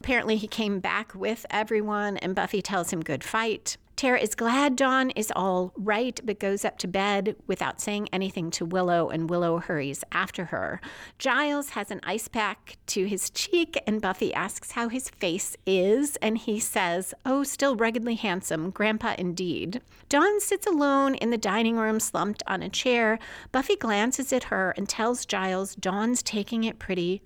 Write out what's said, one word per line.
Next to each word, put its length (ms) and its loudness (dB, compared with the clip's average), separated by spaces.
Apparently 360 2
he 100 -2
came 340 -2
back 340 -2
with 360 -4
everyone, 680 0
and 180 -2
Buffy 280 0
tells 320 -2
him, 80 -2
"Good 200 -4
fight." 540 -2
Tara 260 2
is 140 0
glad 420 2
Dawn 360 4
is 220 -4
all 400 2
right, 480 0
but 160 -4
goes 280 0
up 140 -2
to 60 -6
bed 480 2
without 340 -2
saying 320 -4
anything 380 -2
to 160 -4
Willow, 420 2
and 220 -2
Willow 260 2
hurries 560 -4
after 340 -2
her. 360 -4
Giles 520 0
has 200 -6
an 120 -8
ice 260 -4
pack 480 -4
to 180 0
his 240 -2
cheek, 560 0
and 160 0
Buffy 320 0
asks 380 -6
how 180 -2
his 180 -6
face 560 -4
is, 520 4
and 200 0
he 240 -2
says, 540 0
"Oh, 180 2
still 320 2
ruggedly 420 0
handsome, 520 -2
Grandpa 480 0
indeed." 640 -2
Dawn 300 6
sits 260 0
alone 480 4
in 160 0
the 80 2
dining 400 2
room, 200 2
slumped 480 -2
on 160 -4
a 60 -6
chair. 500 2
Buffy 260 2
glances 540 0
at 140 2
her 320 0
and 140 -4
tells 340 0
Giles 500 -2
Dawn's 480 0
taking 420 -2
it 140 -4
pretty 480 -2